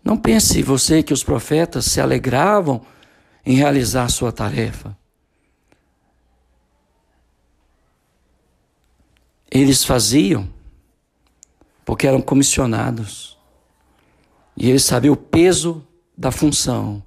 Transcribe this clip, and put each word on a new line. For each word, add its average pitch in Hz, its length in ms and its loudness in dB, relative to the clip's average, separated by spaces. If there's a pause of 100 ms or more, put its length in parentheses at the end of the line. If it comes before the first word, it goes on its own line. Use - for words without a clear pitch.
Não 214 120 0
pense - 460 2
você 139 400 2
que 151 120 -2
os 135 100 -2
profetas 151 600 -2
se - 140 -2
alegravam 135 800 0 (640)
em 127 120 2
realizar 131 540 2
sua 120 220 -2
tarefa. 107 640 -6 (4000)
Eles 131 340 4
faziam 123 640 0 (1400)
porque - 220 -2
eram 131 160 2
comissionados. 117 1160 -2 (1200)
E 123 120 0
eles 139 140 4
sabiam 135 300 2
o 135 40 0
peso 165 680 0 (320)
da 131 140 -4
função. 107 760 -2